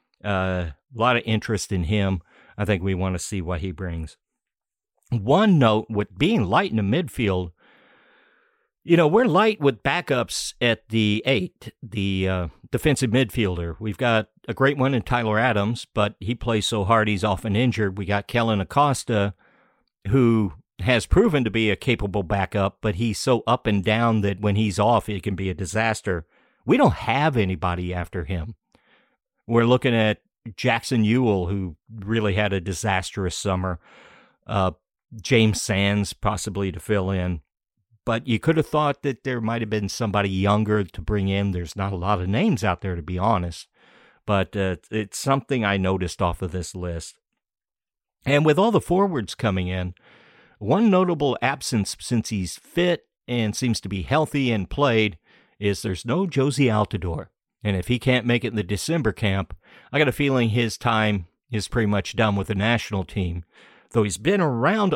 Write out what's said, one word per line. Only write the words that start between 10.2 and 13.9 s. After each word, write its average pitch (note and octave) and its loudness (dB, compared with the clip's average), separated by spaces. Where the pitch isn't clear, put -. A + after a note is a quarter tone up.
at A#2 0
the G#2+ 2
eight, C3+ -4
the, F#2+ -2
uh, F2+ -2
defensive C3 0
midfielder. G2 0
We've G#2+ -6